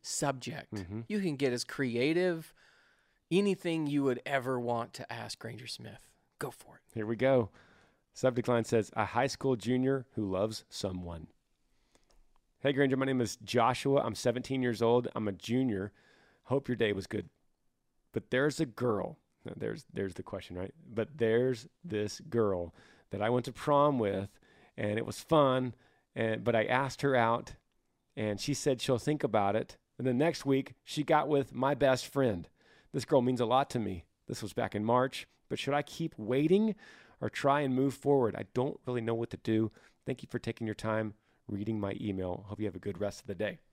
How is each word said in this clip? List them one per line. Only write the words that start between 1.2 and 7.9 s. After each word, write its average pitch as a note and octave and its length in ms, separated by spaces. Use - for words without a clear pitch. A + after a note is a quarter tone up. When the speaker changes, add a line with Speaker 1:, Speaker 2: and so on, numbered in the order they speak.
Speaker 1:
can E3+ 140
get C3 180
as B2 120
creative, D#3 880
anything F3 600
you C#3+ 160
would B2 200
ever C3 360
want A#2 340
to - 180
ask A2+ 260
Granger A#2 280
Smith. A2 400
Go - 140
for - 240
it. - 60
Speaker 2:
Here A2 120
we A2+ 100
go. B2+ 340